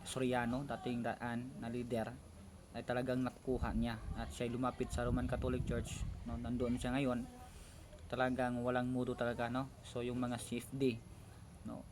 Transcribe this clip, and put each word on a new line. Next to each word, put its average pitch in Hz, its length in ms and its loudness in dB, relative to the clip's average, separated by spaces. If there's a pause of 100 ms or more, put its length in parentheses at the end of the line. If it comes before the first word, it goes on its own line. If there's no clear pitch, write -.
Soriano, 123 680 2
dating 120 320 0
daan 120 560 -2
na 113 100 -6
leader, 120 460 0 (580)
ay 117 120 -4
talagang 127 360 2
nakuha 123 540 0
niya 113 240 2 (160)
at 117 160 -4
siya'y 120 200 -2
lumapit 123 380 0
sa - 140 0
Roman 123 240 4
Catholic 127 400 2
Church, 117 320 0 (260)
no, 117 140 -4
nandoon 120 400 2
siya 123 160 0
ngayon, 127 320 2 (800)
talagang 123 560 2
walang 123 260 4
modo 127 260 2
talaga, 120 360 2
no. 131 160 0 (180)
So, - 160 -4
yung 123 200 0
mga 123 180 0
C 120 240 -2
F - 80 -8
D, 135 240 6 (720)
no, 117 180 -6 (100)